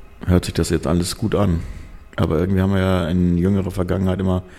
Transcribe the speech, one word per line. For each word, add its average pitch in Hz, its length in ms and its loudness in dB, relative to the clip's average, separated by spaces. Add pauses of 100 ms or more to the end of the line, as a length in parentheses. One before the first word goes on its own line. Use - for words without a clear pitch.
(260)
hört 90 180 4
sich - 80 -6
das 85 160 0
jetzt 80 180 0
alles 87 300 0
gut 104 180 -2
an. 92 260 2 (560)
Aber 87 220 2
irgendwie 95 220 2
haben 98 140 2
wir 92 60 2
ja 92 280 2
in 87 300 2
jüngerer 95 320 0
Vergangenheit 92 500 -2
immer 92 220 0 (160)